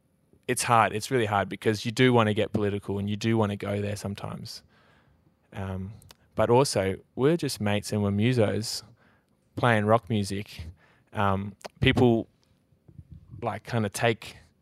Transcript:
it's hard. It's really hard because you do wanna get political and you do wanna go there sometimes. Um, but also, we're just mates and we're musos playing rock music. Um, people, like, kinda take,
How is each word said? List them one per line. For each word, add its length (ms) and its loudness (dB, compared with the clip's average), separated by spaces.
it's 160 -2
hard. 280 4
It's 180 -6
really 160 2
hard 220 0
because 380 -2
you 60 -4
do 200 4
wanna 220 4
get 180 -2
political 460 -4
and 100 -6
you 80 -4
do 220 0
wanna 180 0
go 240 -4
there 160 -6
sometimes. 680 -12
Um, 380 -8
but 160 4
also, 460 2
we're 220 2
just 240 -4
mates 320 -2
and 100 0
we're 80 0
musos 720 0
playing 300 4
rock 240 2
music. 520 -4
Um, 420 -2
people, 460 2
like, 240 -6
kinda 240 -2
take, 480 -2